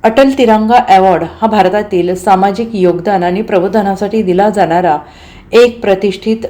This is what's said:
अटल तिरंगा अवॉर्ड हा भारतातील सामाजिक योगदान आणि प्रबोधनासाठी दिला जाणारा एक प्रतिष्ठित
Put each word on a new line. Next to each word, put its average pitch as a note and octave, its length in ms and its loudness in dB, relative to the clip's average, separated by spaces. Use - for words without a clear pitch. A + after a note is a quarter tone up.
अटल A#3+ 360 2
तिरंगा A3 400 2
अवॉर्ड F#3+ 360 4
हा A3 40 0
भारतातील F#3+ 680 0
सामाजिक G3 580 0
योगदान F3+ 500 0
आणि F3+ 200 -2
प्रबोधनासाठी G3 800 -2
दिला F#3+ 280 0
जाणारा E3+ 480 0
एक A#3 300 4
प्रतिष्ठित G3+ 560 -2